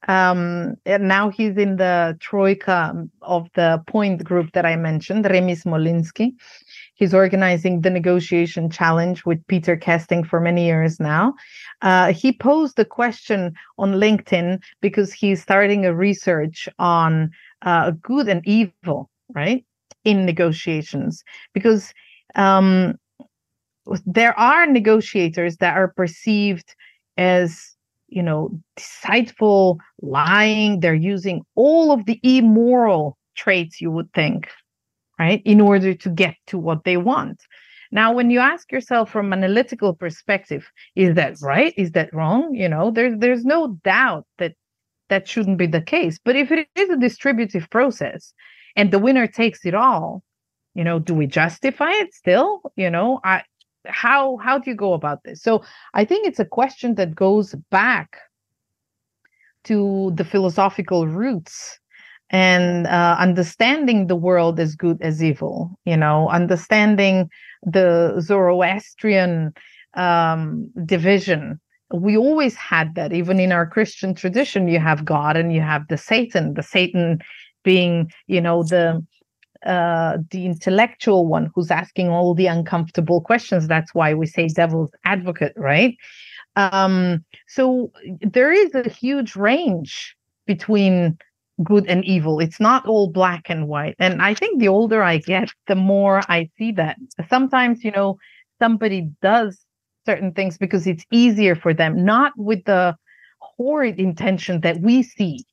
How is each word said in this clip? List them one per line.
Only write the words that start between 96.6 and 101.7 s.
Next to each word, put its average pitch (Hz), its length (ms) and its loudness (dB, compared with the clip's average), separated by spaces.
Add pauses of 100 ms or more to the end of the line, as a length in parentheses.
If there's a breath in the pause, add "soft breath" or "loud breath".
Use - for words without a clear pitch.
that. 160 240 -4 (320)
Sometimes, 254 540 0
you 214 80 -4
know, 196 260 -2 (440 soft breath)
somebody 208 480 -2 (140)
does 208 420 0 (420)
certain 185 260 -4
things 185 240 -4
because 185 300 -4
it's 170 240 -4
easier 214 460 4
for 165 180 0